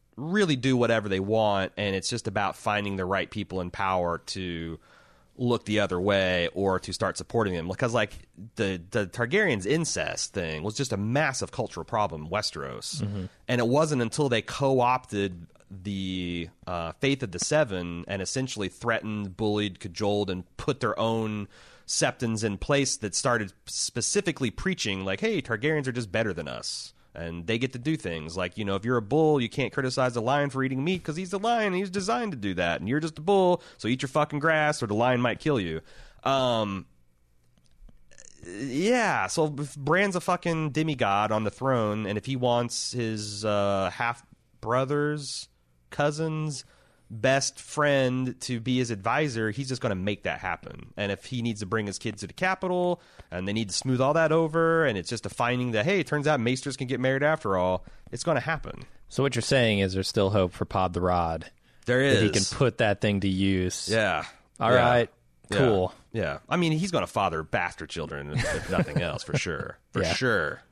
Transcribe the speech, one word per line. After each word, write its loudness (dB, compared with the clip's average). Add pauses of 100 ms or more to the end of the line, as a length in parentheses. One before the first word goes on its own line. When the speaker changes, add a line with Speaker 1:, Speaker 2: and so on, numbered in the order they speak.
(160)
Speaker 1:
really 2
do 2
whatever 4
they 2
want, 2
and 0
it's -2
just -4
about 0
finding -2
the 0
right 0
people -6
in -4
power 0
to -8 (600)
look 0
the 2
other 2
way 4
or 2
to -6
start -2
supporting 0
them. -2
Because, -2
like, 0 (440)
the, 0 (100)
the 0
Targaryen's 0
incest -2
thing -2
was -4
just -2
a -2
massive -2
cultural -8
problem -2
in -10
Westeros. -4
Speaker 2:
Mm-hmm. -4 (240)
Speaker 1:
And 0
it 2
wasn't 2
until 0
they 2
co-opted 0 (240)
the, -4 (160)
uh, -4
Faith 2
of -6
the -8
Seven 0
and -4
essentially -4
threatened, -4
bullied, 0
cajoled, -2
and -4 (140)
put -2
their 0
own -2 (380)
septons -2
in 0
place 0
that -6
started 0 (100)
specifically -2
preaching, -4
like, -2
"Hey, 0
Targaryens -2
are -4
just -6
better 0
than -6
us. -10 (220)
And -8
they 0
get -2
to -10
do -2
things. -6
Like, -4
you -6
know, 0
if -2
you're 2
a 0
bull, 4
you 0
can't -2
criticize 0
the -2
lion 2
for -2
eating -2
meat -2
'cause -6
he's -6
the -2
lion 2
and 0
he's -2
designed -2
to -8
do -2
that. 0
And -4
you're 2
just -6
a -12
bull, 4 (140)
so -6
eat 2
your -2
fucking 0
grass 2
or -2
the 2
lion 4
might 2
kill 2
you." -2 (420)
Um, 2 (1600)
yeah, 0
so 0
if -8
Bran's 2
a 0
fucking 0
demigod 2
on 2
the 0
throne, 0
and 0
if -8
he -2
wants 0
his, -4
uh, 2
half-brother's -4 (420)
cousin's -2 (460)
best 0
friend 0
to -4
be 0
his 0
advisor, 0
he's -6
just -4
gonna 0
make -2
that -4
happen. -8
And 0
if -8
he -4
needs -2
to -6
bring -2
his -6
kids -6
to -10
the -12
capital, -2 (280)
and -6
they -2
need -2
to -8
smooth 0
all 4
that 4
over, 2
and 2
it's -4
just -6
a -4
finding 0
that, 2
hey, 2
it -2
turns -2
out 4
maesters -2
can -6
get -4
married 2
after 2
all, 2 (260)
it's -8
gonna 2
happen. -6 (260)
Speaker 2:
So 0
what 2
you're 0
saying 4
is 2
there's 0
still 4
hope 4
for -2
Pod 0
the 0
Rod. 0 (340)
Speaker 1:
There 2 (120)
Speaker 2:
That 6
he 6
Speaker 1:
is. 2
Speaker 2:
can -6
put 4
that 2
thing 4
to 0
use. 2
Speaker 1:
Yeah. 2 (340)
Speaker 2:
All 4
Speaker 1:
Yeah. 6
Speaker 2:
right. 4 (400)
Speaker 1:
Yeah. 0
Speaker 2:
Cool. 4 (180)
Speaker 1:
Yeah. -2 (100)
I 0
mean, 2
he's 0
gonna 0
father 0
bastard -4
children, -6
if, 0
if -6
nothing 0
else, -4
for -4
sure. -4
Speaker 2:
<laughs> -20
Speaker 1:
For 0
Speaker 2:
Yeah. 2
Speaker 1:
sure, 0